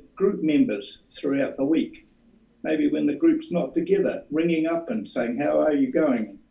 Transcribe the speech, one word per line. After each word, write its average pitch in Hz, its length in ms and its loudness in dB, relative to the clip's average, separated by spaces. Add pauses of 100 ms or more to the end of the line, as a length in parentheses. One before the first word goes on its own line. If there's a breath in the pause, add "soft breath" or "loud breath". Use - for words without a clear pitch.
(140)
group 196 280 -2
members 139 680 0
throughout - 460 -2
the - 80 -2
week. - 420 -2 (560)
Maybe 151 260 0
when 147 180 0
the - 80 0
group's - 360 2
not - 220 -2
together, - 580 0
ringing 160 360 0
up 165 240 -2
and 107 180 -4
saying, 123 300 -4
"How 151 200 2
are 151 160 4
you 135 160 2
going?" 135 480 0 (120)